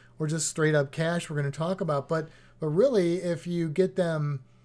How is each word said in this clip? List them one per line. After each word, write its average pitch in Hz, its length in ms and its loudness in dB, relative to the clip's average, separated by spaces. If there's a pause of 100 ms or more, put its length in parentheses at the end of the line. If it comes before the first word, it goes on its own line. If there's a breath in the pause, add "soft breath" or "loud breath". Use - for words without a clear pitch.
(180 soft breath)
or 156 100 -2
just 156 200 -2
straight 156 280 2
up 143 160 2
cash 165 360 -2
we're 160 80 -6
gonna 143 140 -2
talk 170 300 -2
about. 151 280 -2
But 160 200 -2 (340 soft breath)
but 160 60 0
really, 180 480 4
if 175 280 -4
you 170 240 -2
get 185 280 0
them, 156 480 -2 (200)